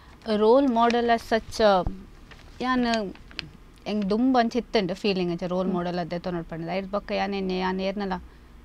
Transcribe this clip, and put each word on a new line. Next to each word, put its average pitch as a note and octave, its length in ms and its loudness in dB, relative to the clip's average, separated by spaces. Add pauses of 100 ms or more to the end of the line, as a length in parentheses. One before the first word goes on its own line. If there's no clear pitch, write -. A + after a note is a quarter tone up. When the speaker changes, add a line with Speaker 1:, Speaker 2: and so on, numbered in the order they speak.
(360)
Speaker 1:
ರೋಲ್ A#3+ 320 6
ಮಾಡೆಲ್ A#3 420 2
as A#3 120 2
such, - 400 -2
ಆ, G3 200 6 (760)
ಯಾನ್ A#3 540 0 (720)
ಎಂಕ್ G3+ 240 -2
ದುಂಬ B3 300 4
ಅಂಚ A#3 160 0
ಇತ್ತುಂಡು G#3 380 0
ಫೀಲಿಂಗ್ F#3 380 0
ಅಂಚ E3+ 100 -6
ರೋಲ್ F#3 240 -2
Speaker 2:
ಹ್ಮ್. F#3 80 0
Speaker 1:
ಮಾಡೆಲ್ F3 240 -2
ಅದೇ F3 200 -4
ತೊ F3+ 120 -6
ನೋಡ್ಪಂಡಿದ್ದೆ. E3 480 -6
ಅದ್ರ G3 140 -6
ಪಕ್ಕ G3+ 200 -6
ಯಾನ್ G3 220 -2
ಎನ್ನೆ, F#3+ 240 -2
ಯಾನ್ F#3 220 -2
ಏರ್ನಲ್ಲ F#3+ 320 -4 (520)